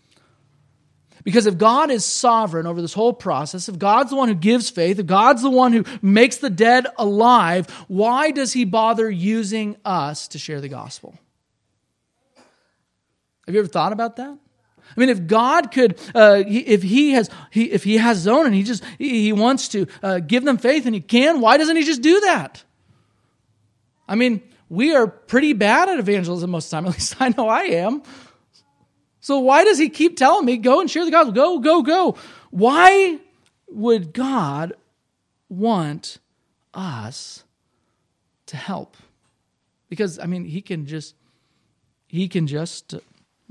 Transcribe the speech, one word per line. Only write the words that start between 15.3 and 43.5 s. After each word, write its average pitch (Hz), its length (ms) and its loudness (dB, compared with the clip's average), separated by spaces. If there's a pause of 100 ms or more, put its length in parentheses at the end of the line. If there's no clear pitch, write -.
could, 233 300 2 (140)
uh, 202 300 6
he, 214 160 -2
if 208 220 0
he 269 300 2
has, 240 160 2 (220)
he, 226 200 0
if - 140 -2
he 214 140 2
has 226 200 2
his 170 100 -2
own 294 180 2
and 214 80 2
he 196 80 0
just, 214 200 -6 (140)
he, 247 280 -2
he 214 100 0
wants 240 340 0
to, 196 180 -4 (160)
uh, 190 180 -2
give 220 240 -2
them 269 120 2
faith 269 300 0
and 226 80 -2
he 175 80 -8
can, 262 400 2
why 233 160 6
doesn't 320 180 2
he 311 80 0
just 285 160 -2
do 330 200 4
that? 320 440 -4 (1400)
I 190 60 -6
mean, 233 280 0 (280)
we 254 240 0
are 240 120 4
pretty 277 460 -2
bad 233 380 2
at 339 80 -4
evangelism 180 500 -4
most 170 180 -6
of - 40 -18
the 160 60 -6
time. 170 100 -6
<laughs> - 0 -
At 180 80 -4
least - 260 -8
I 262 160 0
know 220 120 -2
I 269 160 0
am. 226 380 -4 (1160)
So 277 200 -2
why 277 240 6
does 415 140 4
he 294 120 0
keep 339 260 0
telling 302 300 2
me, 247 100 0
"Go 247 240 2
and 370 100 -4
share 339 140 -4
the 330 60 -4
gospel, 302 220 2
go, 294 260 0
go, 302 240 2
go"? 320 340 0 (340)
Why 339 680 4 (500)
would 214 460 -2
God 180 580 -4 (800)
want 180 640 -4 (560)
us 127 720 -14 (1040)
to 147 100 -16
help? - 400 -12 (920)
Because, 175 280 -6
I - 60 -14
mean, 175 220 -8
he 170 160 -12
can 160 240 -10
just, 151 280 -14 (920)
he 185 220 -6
can 170 180 -4
just 151 480 -10 (560)